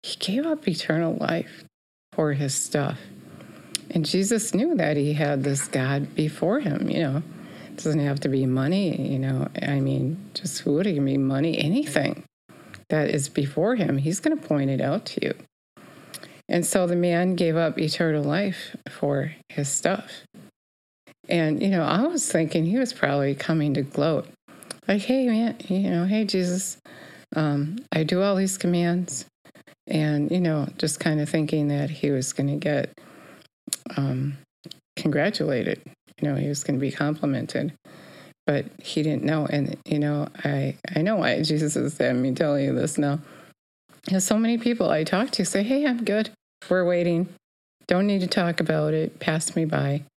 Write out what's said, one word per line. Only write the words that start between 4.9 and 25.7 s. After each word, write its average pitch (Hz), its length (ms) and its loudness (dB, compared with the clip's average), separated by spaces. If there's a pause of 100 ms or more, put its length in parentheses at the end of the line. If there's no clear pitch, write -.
he 147 160 2
had 147 300 0
this 139 240 0
God 139 480 -2
before 160 440 0
him, - 300 -2
you - 120 0
know. 143 200 0 (480)
It - 140 -14
doesn't 151 160 0
have 143 220 0
to 143 80 -2
be 135 180 2
money, 151 520 0
you 135 200 -2
know. 135 280 0 (140)
I 143 180 0
mean, 135 540 -2
just - 300 -8
food, 156 240 2
it 180 80 0
can 139 100 2
be 135 120 0
money, 139 420 0
anything 190 640 0 (680)
that 151 200 2
is 143 200 0
before 156 460 0
him. 151 220 0
He's 160 220 0
gonna 311 180 2
point 139 320 0
it 135 120 0
out - 260 0
to - 180 -4
you. - 80 -2 (1120)
And 175 180 2
so 180 220 0
the 175 80 2
man 175 400 2
gave 165 200 2
up 160 240 2
eternal 156 440 2
life 180 520 -2 (140)
for 143 440 -2 (160)
his 143 200 -4
stuff. - 540 -4 (1040)
And, 160 320 2
you 196 80 2
know, 180 140 4
I 175 240 4
was 339 220 -2
thinking 160 360 2
he 190 120 2
was 247 160 0
probably 143 420 2
coming 147 400 0
to 143 80 0
gloat. 143 440 0 (600)
Like, 202 140 2
"Hey, 254 260 2
man, 226 280 2 (120)
you 185 220 2